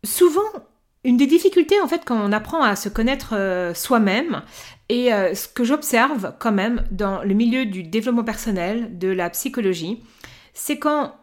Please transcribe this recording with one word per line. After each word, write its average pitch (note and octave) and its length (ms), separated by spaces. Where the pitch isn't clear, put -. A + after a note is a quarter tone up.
souvent, F4 380
une B3 120
des C4 120
difficultés, F4 520
en E4 60
fait, E4+ 180
quand A#3 180
on G3+ 100
apprend G#3+ 300
à G#3 140
se G3+ 140
connaître, B3+ 420
euh, F#3 400
soi-même, A3 720
et, A#3+ 260
euh, F#3+ 200
ce - 140
que - 160
j'observe B3+ 760
quand A3+ 140
même G#3+ 380
dans G3 320
le G3 100
milieu A#3 320
du F#3+ 180
développement A3 420
personnel, G#3 760
de F#3 100
la F3+ 220
psychologie, G3 720
c'est - 260
quand D4 440